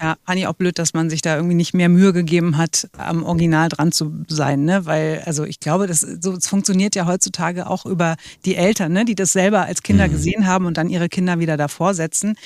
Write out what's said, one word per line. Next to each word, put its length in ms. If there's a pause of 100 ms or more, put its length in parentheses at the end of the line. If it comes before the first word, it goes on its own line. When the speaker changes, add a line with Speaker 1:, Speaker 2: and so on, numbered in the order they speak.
Speaker 1:
Ja, 240
fand 140
ich 80
auch 60
blöd, 240
dass 160
man 160
sich 120
da 160
irgendwie 180
nicht 180
mehr 140
Mühe 240
gegeben 460
hat, 400
am 260
Original 460
dran 240
zu 340
sein, 380
ne? 200
Weil, 400
also 200
ich 160
glaube, 260
das, 140
so, 320
es 140
funktioniert 480
ja 100
heutzutage 640
auch 160
über 320 (260)
die 140
Eltern, 340
ne? 140
Die 100
das 160
selber 360
als 160
Kinder 260
Speaker 2:
Mhm. 20
Speaker 1:
gesehen 360
haben 180
und 100
dann 140
ihre 180
Kinder 320
wieder 160
davor 380
setzen. 420 (100)